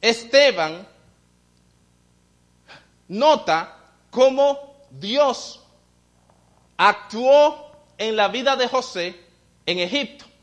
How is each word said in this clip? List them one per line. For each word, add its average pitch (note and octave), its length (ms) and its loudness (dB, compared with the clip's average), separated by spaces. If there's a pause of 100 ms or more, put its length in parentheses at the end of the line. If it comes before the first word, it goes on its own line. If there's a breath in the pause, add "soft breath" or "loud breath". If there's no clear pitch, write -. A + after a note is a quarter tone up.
Esteban G#3 840 0 (2250 soft breath)
nota G3 680 0 (320)
cómo C4+ 680 0 (160)
Dios A3+ 720 -4 (1120)
actuó B3+ 960 2 (260)
en A3 200 -6
la G3+ 100 2
vida B3+ 300 -2
de B3+ 100 -2
José F#3+ 500 -6 (480)
en F3+ 140 -4
Egipto G#3+ 460 -6 (160)